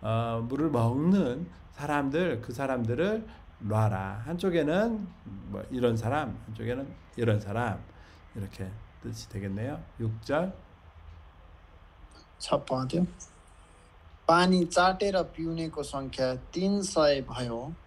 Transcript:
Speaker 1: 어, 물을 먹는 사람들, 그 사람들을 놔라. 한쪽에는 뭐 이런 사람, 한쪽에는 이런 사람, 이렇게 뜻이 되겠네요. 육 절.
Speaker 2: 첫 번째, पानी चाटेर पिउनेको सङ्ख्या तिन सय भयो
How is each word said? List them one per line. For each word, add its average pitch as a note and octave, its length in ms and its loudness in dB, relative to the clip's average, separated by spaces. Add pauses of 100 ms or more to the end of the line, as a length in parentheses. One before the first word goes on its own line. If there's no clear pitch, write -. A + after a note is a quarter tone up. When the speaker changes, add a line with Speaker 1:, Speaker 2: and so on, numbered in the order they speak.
Speaker 1:
어, A2+ 460 0
물을 C#3 220 0
먹는 C#3+ 760 2 (260)
사람들, C#3+ 680 0
그 A#2+ 120 -8
사람들을 C3+ 720 0 (340)
놔라. G#2 680 0
한쪽에는 F3+ 800 2 (420)
뭐 G2+ 220 -6
이런 A#2+ 260 2
사람, A#2 480 -2
한쪽에는 A#2+ 420 -6 (300)
이런 A2 220 4
사람, G#2 400 -2 (560)
이렇게 F#2+ 340 -8 (320)
뜻이 A2 280 -10
되겠네요. G#2+ 520 -6 (180)
육 A2+ 220 -2
절. E3+ 320 0 (1800)
Speaker 2:
첫 - 280 -2
번째, C3 400 0 (1200)
पानी F3+ 400 6
चाटेर F#3 480 4 (160)
पिउनेको E3 500 -4
सङ्ख्या C3 680 -4
तिन G3 300 2
सय D3 420 4
भयो A#2+ 380 -4 (260)